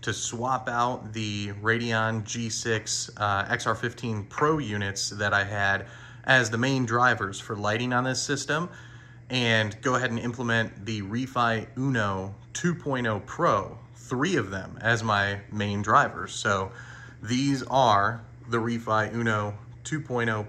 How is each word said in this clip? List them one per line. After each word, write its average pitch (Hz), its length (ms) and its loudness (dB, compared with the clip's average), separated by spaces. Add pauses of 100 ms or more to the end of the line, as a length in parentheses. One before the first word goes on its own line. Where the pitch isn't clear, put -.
to 113 100 -2
swap 127 560 -2
out 120 440 0
the 104 420 -4
Radeon 113 680 0
G 117 260 -4
six, - 680 -2
uh, 101 320 0
X 117 180 -2
R 110 80 2
fifteen 113 520 -4
Pro 151 320 2
units 104 520 -2
that 101 240 0
I 101 80 4
had 101 440 0 (360)
as 123 280 6
the 117 80 -2
main 131 280 2
drivers 113 540 2
for 110 160 -8
lighting 113 360 0
on 123 120 2
this 131 180 -2
system 151 460 -2 (600)
and 113 540 2
go 127 140 2
ahead 123 140 2
and 117 100 -2
implement 117 680 -2
the 110 160 -4
Refi 117 640 0 (100)
Uno 101 560 0 (200)
two 175 240 0
point 127 320 -2
oh 107 180 0
Pro, 127 500 0 (200)
three 147 400 0
of 98 160 0
them, - 280 -8
as 113 220 2
my 101 380 2 (100)
main 101 320 0
drivers. 110 500 2
So 98 380 0 (500)
these 127 440 2
are 113 580 4 (260)
the 117 100 0
Refi 110 540 0
Uno 107 400 0 (300)
two 156 180 -4
point 120 300 -2
oh 107 180 -2